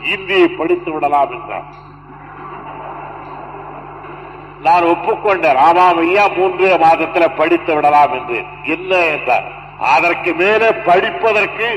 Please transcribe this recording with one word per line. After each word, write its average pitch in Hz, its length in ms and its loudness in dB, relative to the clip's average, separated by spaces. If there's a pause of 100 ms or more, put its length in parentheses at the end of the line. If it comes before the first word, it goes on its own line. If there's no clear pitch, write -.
இந்தியை 190 420 2
படித்து 175 420 -4
விடலாம் 143 400 0
என்றார். 107 360 -12 (3000)
நான் 170 240 4
ஒப்புக்கொண்டேன், 170 760 2
ஆமாம் 170 400 6
ஐயா, 185 300 2
மூன்றே 185 480 0
மாதத்தில் 165 580 2
படித்து 165 380 0
விடலாம் 147 400 4
என்று. 120 260 -6 (280)
என்ன 175 240 -4 (160)
என்றார், 135 400 -2 (400)
அதற்கு 165 480 2
மேலே 214 340 2 (120)
படிப்பதற்கு 208 960 0